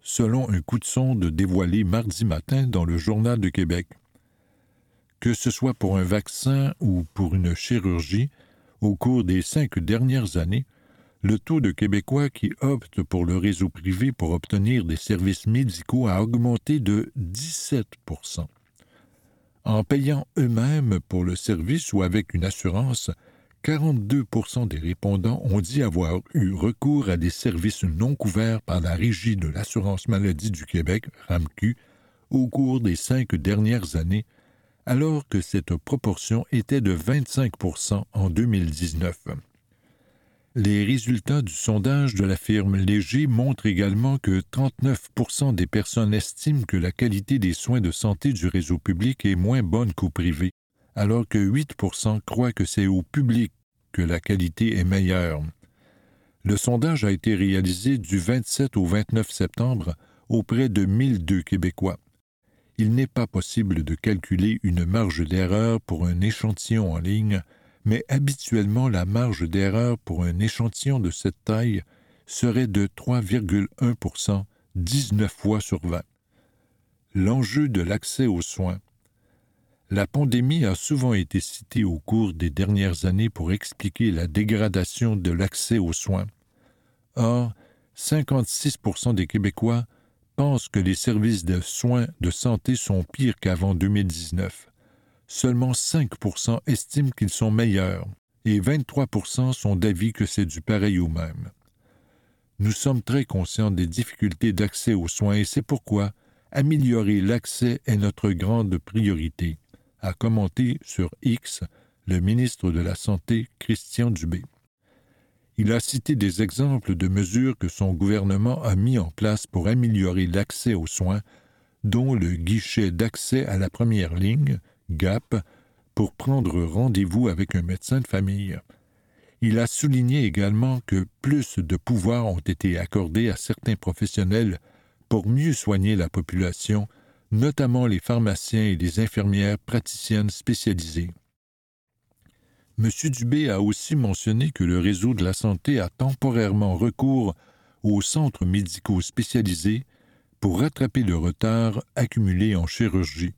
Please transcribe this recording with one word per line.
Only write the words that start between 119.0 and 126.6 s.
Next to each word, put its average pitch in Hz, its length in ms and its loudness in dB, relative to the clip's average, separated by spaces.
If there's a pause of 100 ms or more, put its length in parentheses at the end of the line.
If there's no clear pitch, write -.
place 107 340 -2
pour 90 220 -2
améliorer 101 580 2
l'accès 98 480 -2
aux 82 140 -2
soins, 95 340 -2 (600)
dont 120 320 2
le 90 160 0
guichet 95 580 0
d'accès 113 560 -2
à 95 140 -2
la 95 100 0
première 104 460 0
ligne, 120 440 0 (300)
gap, 92 460 -2 (580)
pour 101 200 0
prendre 95 500 0